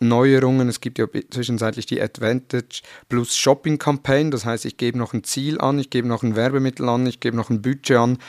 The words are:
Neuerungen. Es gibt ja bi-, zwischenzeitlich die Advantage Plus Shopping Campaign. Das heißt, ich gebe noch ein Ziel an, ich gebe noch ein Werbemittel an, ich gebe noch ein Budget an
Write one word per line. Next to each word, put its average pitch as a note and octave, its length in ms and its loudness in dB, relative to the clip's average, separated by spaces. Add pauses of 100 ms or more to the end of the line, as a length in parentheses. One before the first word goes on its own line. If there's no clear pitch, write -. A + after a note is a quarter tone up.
Neuerungen. B2+ 680 4
Es A2+ 120 -6
gibt A#2+ 180 -8
ja A2 80 0
bi-, - 220 -8
zwischenzeitlich A2+ 580 -4
die - 140 -4
Advantage A#2+ 800 -4 (260)
Plus A#2+ 280 -2
Shopping D3 420 2
Campaign. C#3+ 540 0
Das A2+ 120 -4
heißt, A#2 200 -4
ich - 120 -10
gebe A#2+ 220 -2
noch A#2 140 -4
ein A2+ 100 -4
Ziel D3 380 -4
an, C#3+ 180 2
ich C3+ 120 -6
gebe B2 180 0
noch A#2 160 -2
ein A2 100 0
Werbemittel C3 540 0
an, B2 180 2
ich A#2+ 140 -6
gebe A#2 160 -2
noch A#2 140 -4
ein A2 100 0
Budget B2+ 380 2
an B2 200 4 (100)